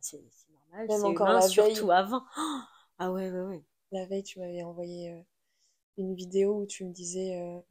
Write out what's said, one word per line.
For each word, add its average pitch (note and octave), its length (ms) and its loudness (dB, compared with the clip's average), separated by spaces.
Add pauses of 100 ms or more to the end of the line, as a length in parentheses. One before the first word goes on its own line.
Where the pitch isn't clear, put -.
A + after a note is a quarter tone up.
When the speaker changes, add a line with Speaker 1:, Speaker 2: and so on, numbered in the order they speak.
Speaker 1:
c'est, - 300 -14
c'est - 200 -20
normal, A3 360 -12
Speaker 2:
Même G#3+ 160 2
Speaker 1:
c'est - 20 2
Speaker 2:
encore G3 260 4
Speaker 1:
humain, F#3 100 8
Speaker 2:
la F#3+ 60 8
Speaker 1:
surtout - 20 0
Speaker 2:
veille. G#3 420 6
Speaker 1:
avant. G3+ 320 4 (120)
<gasps> D4 340 -4 (300)
Ah F3+ 120 -2
ouais, F#3+ 200 -4
ouais, F3+ 100 -4
ouais. F#3 220 -8 (260)
Speaker 2:
La F#3+ 160 -6
veille, G3 160 -4
tu G3 160 -16
m'avais F3 240 -8
envoyé, F3 500 -10
euh, E3+ 80 -16 (760)
une F#3+ 180 -6
vidéo G3 460 0
où G3+ 60 -6
tu G3 180 -12
me F3+ 80 -10
disais, F3+ 460 -8
euh, F3 200 -10 (120)